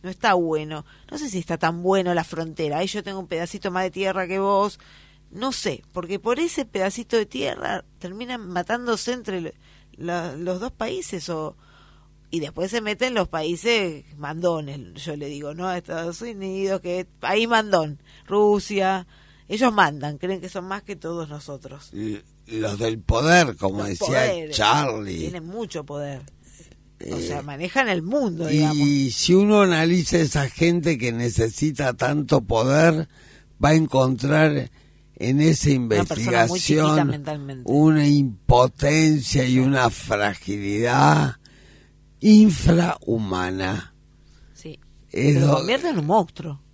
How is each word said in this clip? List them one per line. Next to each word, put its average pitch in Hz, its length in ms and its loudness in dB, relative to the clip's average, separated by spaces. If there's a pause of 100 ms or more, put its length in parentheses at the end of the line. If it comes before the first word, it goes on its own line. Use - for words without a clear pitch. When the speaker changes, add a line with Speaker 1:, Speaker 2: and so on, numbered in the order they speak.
Speaker 1:
No 180 60 -10
está 190 240 0
bueno. 156 520 -2 (240)
No 302 80 -12
sé 294 120 -8
si 185 100 -6
está 165 180 -6
tan 170 240 -2
bueno 185 320 0
la 170 100 0
frontera. 160 560 -6
Ahí 190 80 -4
yo 208 160 -8
tengo 196 160 -10
un 175 80 -12
pedacito 175 440 -8
más 185 120 -2
de 185 80 -4
tierra 190 360 -4
que 190 120 -4
vos. 196 400 0 (520)
No 247 200 -6
sé, 147 320 -6 (100)
porque 180 260 -8
por 240 200 -2
ese 330 260 -4
pedacito 202 520 -4
de 214 80 0
tierra - 580 -6 (160)
terminan 220 500 -12
matándose 226 640 -4
entre 214 280 -6
lo-, 165 100 -8 (460)
la-, 170 400 -6
los 180 240 -4
dos 247 100 -8
países 214 580 -8
o, 156 280 -6 (760)
y 165 80 -4
después 160 320 -6
se 233 80 -2
meten 220 340 -4
los 196 140 0
países 170 760 -2 (120)
mandones, 147 760 -4 (100)
yo 151 140 -8
le 147 100 -10
digo, 147 260 -10
¿no? 175 200 -6
Estados 170 480 -8
Unidos, 190 580 -4
que 180 280 -6 (120)
ahí 214 260 0
mandón, 196 540 0 (260)
Rusia, 196 800 0 (440)
ellos 226 240 2
mandan, 147 440 0
creen 185 220 -6
que 170 80 -12
son 180 180 -10
más 190 180 -10
que 196 120 -12
todos 165 320 -10
nosotros. 143 640 -16
Speaker 2:
L-, 104 320 -8 (240)
los 110 320 -6
del 113 200 -2
poder, 151 580 4
como 98 220 -2
Speaker 1:
Los 101 100 -4
Speaker 2:
decía 90 180 -4
Speaker 1:
poderes. - 480 0
Speaker 2:
Charlie. 107 640 0
Speaker 1:
Tienen 160 260 -8
mucho 180 400 -10
poder. 143 360 -10 (800)
O - 160 -8
Speaker 2:
Eh, 170 100 -6
Speaker 1:
sea, 143 140 -6
manejan 175 480 -2
el 180 120 0
mundo, 175 480 -2
Speaker 2:
y, 143 40 0
Speaker 1:
digamos. 151 240 4
Speaker 2:
y 143 340 2
si - 240 2
uno 208 240 6
analiza 170 600 2
esa 143 280 0
gente 170 500 0
que 117 140 -2
necesita 120 840 -2
tanto 143 500 0
poder, 151 640 2 (540)
va 143 60 4
a 156 60 6
encontrar 139 960 2 (480)
en 135 220 2
esa 151 300 4
Speaker 1:
Una 113 340 2
persona 117 400 2
muy 180 140 -2
chiquita 156 240 2
Speaker 2:
investigación 156 240 4
Speaker 1:
mentalmente. 139 640 -6
Speaker 2:
una 151 360 6
impotencia 143 1400 2
y 127 80 2
Speaker 1:
Sí. 127 60 4
Speaker 2:
una 131 300 2
fragilidad 110 1500 0 (1300)
infrahumana. 95 1300 -2 (600)
Speaker 1:
Sí. - 260 -20 (320)
Speaker 2:
Es 139 240 4
Speaker 1:
Se 135 40 4
lo 143 80 4
Speaker 2:
do- 143 100 6
Speaker 1:
convierte 240 320 0
en 240 100 0
un 147 60 -2
monstruo. 151 560 -2 (120)